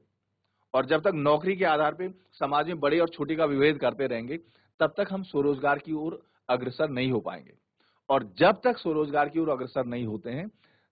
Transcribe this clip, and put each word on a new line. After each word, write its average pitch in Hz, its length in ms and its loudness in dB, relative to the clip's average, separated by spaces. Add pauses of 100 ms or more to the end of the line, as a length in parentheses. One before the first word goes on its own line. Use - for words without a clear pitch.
(760)
और 131 120 2
जब 156 140 2
तक 196 140 2
नौकरी 151 420 2
के 185 80 0
आधार 151 300 2
पे 180 160 -8
समाज 147 560 -4
में 170 140 -6
बड़े 147 180 2
और 165 100 2
छोटे 156 280 -4
का 160 80 2
विभेद 143 340 2
करते 131 280 -2
रहेंगे, 123 320 -6 (420)
तब 156 160 2
तक 202 140 0
हम 190 120 -6
स्वरोजगार 143 560 0
की 156 140 -8
ओर 156 340 -6 (220)
अग्रसर 127 400 -2
नहीं 127 220 0
हो 117 100 2
पाएंगे। 87 320 -12 (560)
और 135 160 2
जब 151 400 4
तक 247 140 2
स्वरोजगार 147 500 0
की 151 100 -2
ओर 156 120 0
अग्रसर 131 340 -2
नहीं 120 220 -4
होते 107 240 -6
हैं, 160 180 -6 (440)